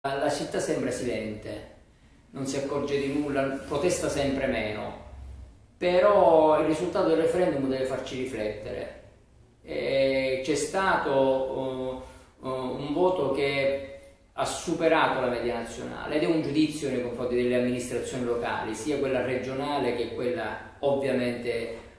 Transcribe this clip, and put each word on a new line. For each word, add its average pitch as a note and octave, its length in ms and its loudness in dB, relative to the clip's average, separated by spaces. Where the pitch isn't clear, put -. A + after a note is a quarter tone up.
La D3 160 0
città E3+ 280 -4
sembra C3+ 320 -2
silente, A2 800 -6
non C#3 140 -6
si - 120 -4
accorge C#3 420 -2
di C#3 140 -2
nulla, C#3 300 0
protesta - 420 0
sempre C3+ 380 0
meno, G#2+ 540 -4
però F3 800 8
il D#3 80 2
risultato F3 420 0
del D#3+ 80 4
referendum E3 520 2
deve C3 160 0
farci C3 320 -6
riflettere. G#2+ 840 -6
Eh, C3+ 840 0
c'è D3+ 120 2
stato, C3+ 1500 0
eh, C3 60 -8
eh, - 20 -4
un C3 440 -4
voto E3 380 2
che C#3 580 0
ha C3 120 -2
superato D3+ 760 2
la B2 60 2
media A#2 320 -2
nazionale A#2+ 560 -8
ed D#3+ 80 4
è - 20 2
un D#3+ 160 2
giudizio C#3+ 480 0
nei B2 120 0
confronti A#2+ 340 -4
delle B2 240 2
amministrazioni B2 680 -2
locali, A2 480 -2
sia C#3+ 240 -2
quella C3 260 0
regionale C3 720 -2
che A2+ 180 -4
quella A#2 680 -4
ovviamente B2 960 0